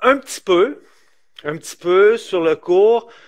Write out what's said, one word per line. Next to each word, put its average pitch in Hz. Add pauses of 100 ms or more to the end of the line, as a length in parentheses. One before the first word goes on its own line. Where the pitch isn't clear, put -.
un 262
petit -
peu, 196 (600)
un 151
petit -
peu 196
sur 196
le 160
cours 208 (160)